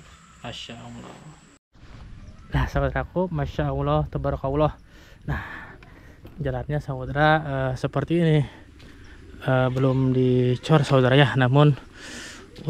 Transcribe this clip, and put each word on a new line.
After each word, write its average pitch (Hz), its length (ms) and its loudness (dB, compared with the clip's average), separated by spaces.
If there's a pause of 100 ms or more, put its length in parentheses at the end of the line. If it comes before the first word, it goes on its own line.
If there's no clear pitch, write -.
(460)
Masya - 320 -14
Allah. 120 400 -16 (1400)
Nah, 131 160 4
saudaraku, 139 560 -2
Masya 147 480 -4
Allah, 147 320 0
Tabarakallah. 139 720 -2 (480)
Nah, - 160 -6 (960)
jalannya, 135 400 -6
saudara, 135 500 0 (140)
eh, 135 320 -2
seperti 143 480 -2
ini. 156 160 4 (1040)
Eh, 127 320 2
belum 131 400 2
dicor, 127 720 2
saudara, 131 320 6
ya. 120 160 6
Namun, 135 400 6 (960)